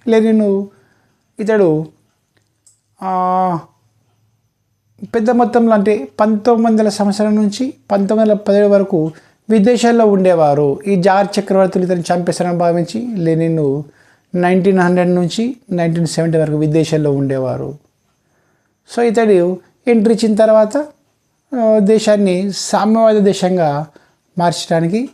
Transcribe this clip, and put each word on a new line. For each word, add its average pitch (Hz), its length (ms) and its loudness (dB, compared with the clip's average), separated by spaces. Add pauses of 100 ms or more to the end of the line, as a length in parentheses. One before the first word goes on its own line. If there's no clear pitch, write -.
లెనిన్ 220 580 2 (720)
ఇతడు, 190 480 0 (1160)
ఆ, 185 560 -2 (1600)
పెద్ద 233 160 0
మొత్తంలో 233 420 2
అంటే 214 340 0 (120)
పంతొమ్మిది 220 540 2
వందల 214 160 2
సంవత్సరం 208 460 -2
నుంచి 214 380 -2 (180)
పంతొమ్మిది 214 400 2
వందల 208 120 -2
పదిహేడు 202 240 2
వరకు 196 440 0 (380)
విదేశాల్లో 233 560 2
ఉండేవారు. 156 840 2
ఈ 196 140 0
జార్ 190 260 2 (120)
చక్రవర్తులు 190 440 0
ఇతను 180 160 -2
చంపేశారని 175 580 -4
భావించి 175 580 -2
లెనిన్ 160 680 -2 (520)
నైన్టీన్ 185 440 2
హండ్రెడ్ 180 360 0
నుంచి 180 420 -4 (140)
నైన్టీన్ 170 360 -2
సెవెంటీ 165 300 -2
వరకు 151 200 -2
విదేశాల్లో 151 560 0
ఉండేవారు. 135 640 -4 (1200)
So 240 60 0
ఇతడు 202 540 2 (300)
ఎంట్రీ 233 280 2
ఇచ్చిన 220 200 0
తర్వాత, 220 500 2 (680)
ఆ, 220 240 2
దేశాన్ని 202 720 0
సామ్యవాద 220 640 0
దేశంగా 185 720 0 (500)
మార్చడానికి 170 760 -2